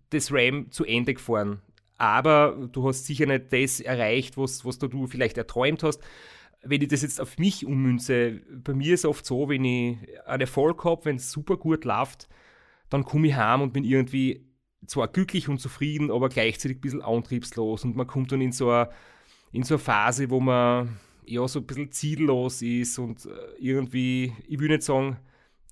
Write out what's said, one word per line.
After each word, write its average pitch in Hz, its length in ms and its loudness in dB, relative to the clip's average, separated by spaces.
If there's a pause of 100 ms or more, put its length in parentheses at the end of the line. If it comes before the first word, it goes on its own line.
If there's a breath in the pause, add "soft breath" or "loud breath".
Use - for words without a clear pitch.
das 151 220 -2
Ram 139 400 2
zu - 140 -2
Ende 120 280 2
gefahren, 104 480 -2 (360)
aber 135 760 4
du 131 160 -2
hast 131 180 -2
sicher 147 200 0
nicht 131 260 0
das 131 280 2
erreicht, 123 580 0
was, 131 260 -4
was 123 160 -6
da 143 80 -2
du 131 200 -4
vielleicht 123 300 -2
erträumt 131 460 0
hast. 151 180 -2 (640 soft breath)
Wenn 143 180 0
ich 147 60 2
das 143 160 0
jetzt 147 180 -4
auf - 160 -10
mich 190 280 0
ummünze, 123 840 0
bei 131 240 -8
mir 139 200 2
ist 175 80 4
es - 40 0
oft 147 200 -2
so, 135 240 -2
wenn 135 160 0
ich 120 320 0 (280)
einen 131 160 -4
Erfolg 143 440 0
hab, 165 200 0
wenn's 131 260 -4
super 151 260 -2
gut 156 280 0
läuft, 117 420 -2 (600)
dann 139 140 0
komm 151 220 2
ich 143 100 4
heim 120 260 4
und 131 120 -2
bin 143 100 0
irgendwie 131 640 0 (380)
zwar 120 240 -2
glücklich 185 400 0
und 135 100 -2
zufrieden, 147 500 -2
aber 123 200 2
gleichzeitig 123 480 0
ein - 40 -20
bisschen 143 200 -6
antriebslos 117 840 -2
und 120 120 -2
man 127 120 -2
kommt 131 240 -4
dann 135 100 0
in 127 100 0
so 127 200 0
eine, 120 180 4 (640 soft breath)
in 131 120 -2
so 151 120 0
eine 139 80 -2
Phase, 120 460 2
wo 127 100 2
man 123 580 2 (280 soft breath)
ja 120 220 -2
so 139 120 -6
ein - 80 -8
bisschen 139 240 -8
ziellos 139 680 0
ist 120 360 -2
und, 117 280 -8
äh, - 40 -16 (300)
irgendwie, 127 760 -2 (140)
ich 147 120 -6
will 151 100 2
nicht 151 140 4
sagen, 135 340 0 (540)